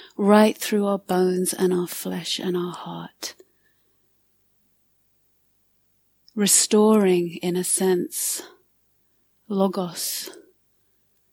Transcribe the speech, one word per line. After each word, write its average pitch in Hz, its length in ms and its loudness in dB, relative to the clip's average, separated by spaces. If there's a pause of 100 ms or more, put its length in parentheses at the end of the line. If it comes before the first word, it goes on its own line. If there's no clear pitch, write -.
(160)
right 214 420 4
through 202 300 -2
our 202 100 -2
bones 185 560 -2
and 185 180 0
our 180 140 -2
flesh 180 540 -8
and 180 180 -4
our 175 160 -6
heart. - 600 -14 (3000)
Restoring, 202 1120 4
in 180 120 -2
a 180 80 -2
sense, - 800 -2 (1040)
logos, 190 840 -4 (1000)